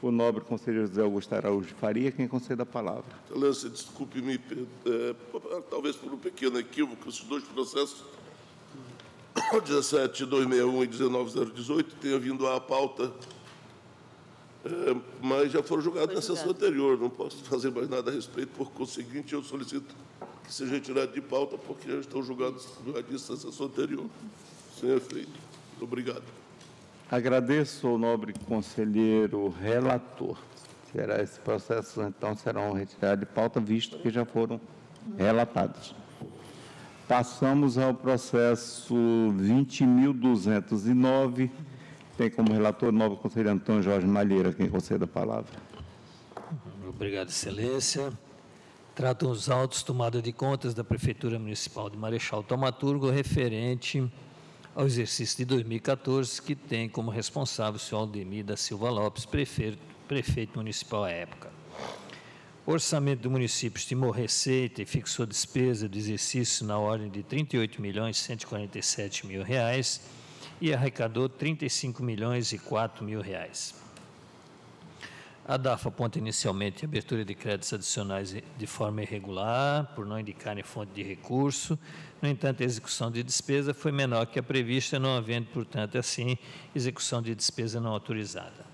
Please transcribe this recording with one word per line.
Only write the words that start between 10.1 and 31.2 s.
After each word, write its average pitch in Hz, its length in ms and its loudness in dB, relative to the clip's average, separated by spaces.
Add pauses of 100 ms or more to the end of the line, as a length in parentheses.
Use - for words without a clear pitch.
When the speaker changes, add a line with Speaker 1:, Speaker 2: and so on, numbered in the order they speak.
Speaker 2:
dois 135 200 4
meia 123 220 6
um 127 160 4
e 123 40 2
dezenove 123 440 0
zero 117 200 -2
dezoito, 135 440 -2
tenham 135 240 0
vindo 131 260 -2
à 131 160 2
pauta, 131 500 0 (1500)
é, 117 320 0 (260)
mas 135 300 4
já 147 120 2
foram 156 180 0
julgados 165 280 2
Speaker 3:
Foi 185 60 -2
Speaker 2:
na 175 60 0
sessão 170 140 -2 (100)
Speaker 3:
julgado. 180 200 0
Speaker 2:
anterior, 139 340 4
não 123 100 2
posso 139 360 -8
fazer 127 260 0
mais 120 180 -2
nada 123 220 -2
a - 20 -4
respeito, 135 360 -6
por 131 220 -8
conseguinte, 127 600 -8
eu 143 80 -4
solicito 139 540 -10 (480)
que - 100 -14
seja 131 180 -4
retirado 131 400 0
de 139 100 -6
pauta, 135 360 -2
porque - 340 -10
já 139 80 -2
estão 139 220 -6
julgados, 127 460 -4 (180)
julgadíssimos 123 580 -6
na 120 80 -10
sessão 143 140 -6
anterior. 135 400 -2 (720)
Sem 127 160 2
efeito. - 360 -4 (500)
Obrigado. 120 420 -6 (880)
Speaker 1:
Agradeço 127 760 4
ao 120 140 4
nobre 113 340 2 (140)
conselheiro 107 1000 4
relator. 110 880 0 (540)
Será, 107 300 0